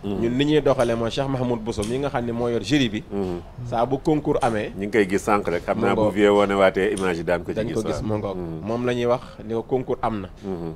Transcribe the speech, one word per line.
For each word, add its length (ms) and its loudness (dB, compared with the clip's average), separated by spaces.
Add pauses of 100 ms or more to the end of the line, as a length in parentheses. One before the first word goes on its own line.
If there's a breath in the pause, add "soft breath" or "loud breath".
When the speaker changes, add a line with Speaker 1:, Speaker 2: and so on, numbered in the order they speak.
Speaker 1:
Mhm. 160 -4
Speaker 2:
Ñun 160 0
ni 80 4
ñuy 180 4
doxalee 340 2
mooy 140 -2
Cheikh 180 -2
Mahmoud 320 0
Bousso 240 -4
mi 140 -2
nga 100 -2
xam 180 -2
ne 60 -2
moo 160 -2
yor 140 0
jury 260 2
bi. 220 -4
Speaker 1:
Mhm. 300 -4 (260)
Speaker 2:
Saa 200 0
bu 120 -2
concours 440 0
amee. 340 -2
Speaker 1:
Ñu 100 -4
ngi 40 -4
koy 180 4
gis 140 0
sànq 260 2
rek, 160 -2
xam 140 0
Speaker 2:
Mu 80 0
Speaker 1:
naa 80 2
bu 80 0
Speaker 2:
ngoog. 120 2
Speaker 1:
vieux 160 6
wone 240 6
waatee 420 4
image 220 0
yi 60 -6
daan 180 0
ko 100 -6
ci 40 -4
Speaker 2:
Dañ 160 -2
ko 80 -2
Speaker 1:
gis, 60 -4
Speaker 2:
gis, 140 -4
Speaker 1:
waaw. 80 -6
Speaker 2:
mu 100 0
ngoog. 180 -4
Speaker 1:
Mhm. 300 -6
Speaker 2:
Moom 200 -2
la 80 2
ñuy 120 0
wax 140 2 (240)
ni 100 -6
ko 80 -2
concours 400 -2
am 200 -2
na. 60 -10 (160)
Speaker 1:
Mhm. 320 -6